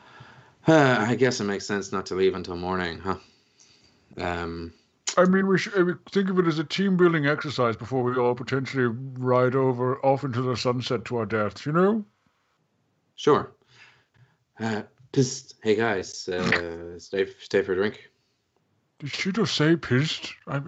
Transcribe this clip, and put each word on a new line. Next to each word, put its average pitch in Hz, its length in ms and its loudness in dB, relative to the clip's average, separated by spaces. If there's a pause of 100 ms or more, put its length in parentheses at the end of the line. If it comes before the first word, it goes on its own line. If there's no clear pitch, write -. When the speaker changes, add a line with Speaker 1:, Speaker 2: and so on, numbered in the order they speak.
(640)
Speaker 1:
Uh, 147 300 6 (140)
I 120 60 2
guess 120 260 2
it - 20 -2
makes 98 220 -4
sense 101 260 -4
not 95 140 -4
to 90 100 -6
leave 92 200 2
until 90 200 -8
morning, 90 420 -4
huh? 92 200 -4 (1000)
Um, 85 540 -6 (460)
Speaker 2:
I 180 80 8
mean, 190 200 4
we 190 120 4
should, 208 200 -4
uh, 180 60 4
we 180 80 2 (180)
think 196 200 0
of 185 100 2
it 175 80 2
as 156 100 0
a 160 60 -2
team-building 175 640 2
exercise 131 480 0
before 120 260 -4
we 123 140 0
all 123 180 2
potentially 131 520 -2
ride 127 720 0
over, 127 500 0
off 135 180 2
into 123 180 -2
the 127 140 -2
sunset 123 480 -2
to 123 140 -6
our 113 80 -2
deaths, 104 400 -2
you 147 80 -4
know? 202 320 2 (1080)
Speaker 1:
Sure. - 360 0 (1040)
Uh, 110 260 -4 (280)
psst. - 500 -2
Hey, 107 140 2
guys, 104 540 -2
uh, 87 680 -4
stay, 95 300 -4 (140)
stay - 200 0
for 95 120 -4
a - 20 0
drink. 101 340 -2 (880)
Speaker 2:
Did 143 120 -10
she - 220 -4
just 190 240 0
say 156 180 4
pissed? - 580 -2 (140)
I, 143 200 -6